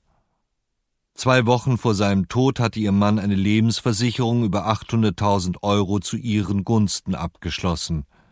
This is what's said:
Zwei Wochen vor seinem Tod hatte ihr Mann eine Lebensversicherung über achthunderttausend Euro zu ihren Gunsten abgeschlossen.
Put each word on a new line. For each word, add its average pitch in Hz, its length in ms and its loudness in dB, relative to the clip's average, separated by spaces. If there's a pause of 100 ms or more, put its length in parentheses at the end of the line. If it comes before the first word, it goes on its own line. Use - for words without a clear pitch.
(1120)
Zwei 127 320 2
Wochen 123 320 2
vor 113 160 0
seinem 98 360 0
Tod 127 300 0
hatte 117 200 -2
ihr 101 140 0
Mann 104 260 2
eine 98 160 0
Lebensversicherung 113 1080 0
über 98 220 -2
achthunderttausend 104 960 0
Euro 101 380 0
zu - 180 -6
ihren 104 460 -2
Gunsten 107 500 0
abgeschlossen. 82 920 -4 (260)